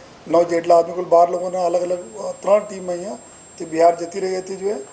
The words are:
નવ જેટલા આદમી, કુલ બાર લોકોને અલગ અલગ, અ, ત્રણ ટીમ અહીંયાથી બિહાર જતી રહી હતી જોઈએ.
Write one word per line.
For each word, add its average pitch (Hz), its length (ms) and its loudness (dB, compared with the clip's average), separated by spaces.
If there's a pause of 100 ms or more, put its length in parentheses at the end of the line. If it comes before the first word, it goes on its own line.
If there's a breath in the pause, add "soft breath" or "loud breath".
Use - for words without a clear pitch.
(280 loud breath)
નવ 165 140 4
જેટલા 170 340 2
આદમી, 170 160 2
કુલ 180 120 -6
બાર 170 260 4
લોકોને 180 340 -4
અલગ 175 180 0
અલગ, 180 340 -6
અ, 185 240 -8
ત્રણ 202 180 4
ટીમ 190 320 -8
અહીંયાથી 180 760 -12
બિહાર 165 320 4
જતી 170 240 -8
રહી 185 160 -4
હતી 185 200 -8
જોઈએ. 196 200 -4 (160)